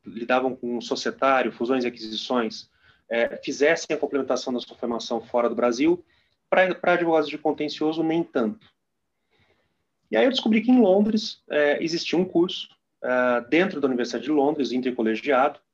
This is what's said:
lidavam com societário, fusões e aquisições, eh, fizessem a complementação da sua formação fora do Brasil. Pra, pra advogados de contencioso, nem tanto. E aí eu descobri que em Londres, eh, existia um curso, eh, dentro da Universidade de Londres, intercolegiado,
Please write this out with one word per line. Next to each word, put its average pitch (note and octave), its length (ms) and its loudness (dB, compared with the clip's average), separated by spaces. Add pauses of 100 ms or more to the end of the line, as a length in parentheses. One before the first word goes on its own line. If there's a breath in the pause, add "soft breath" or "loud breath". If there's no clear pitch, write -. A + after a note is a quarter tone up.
lidavam B2 520 -2
com A#2+ 240 -6
societário, B2+ 720 0
fusões B2 320 -2
e - 20 -2
aquisições, A2 840 -6 (400 soft breath)
eh, A#2 360 -2
fizessem D3 500 0
a - 20 -4
complementação C3+ 560 -4
da A#2+ 60 -2
sua - 180 -12
formação A#2 440 -4
fora A#2+ 280 0
do A2+ 60 -4
Brasil. B2 500 0 (460)
Pra, F#3 240 4
pra F3 200 2
advogados E3 340 2
de D3+ 100 -10
contencioso, D3+ 640 -2
nem E3 220 0
tanto. A2 420 -4 (1400)
E G#3+ 60 0
aí A3+ 80 4
eu C4+ 80 4
descobri A3 280 2
que A#3+ 120 2
em B3+ 80 6
Londres, G#3 680 2
eh, D3 320 2
existia E3 380 -2
um F#3 60 2
curso, F3+ 460 -2 (300)
eh, B2 480 0
dentro D#3+ 320 2
da C#3 60 0
Universidade A#2+ 380 -2
de D3 80 -2
Londres, C#3+ 400 2
intercolegiado, B2+ 880 0 (140)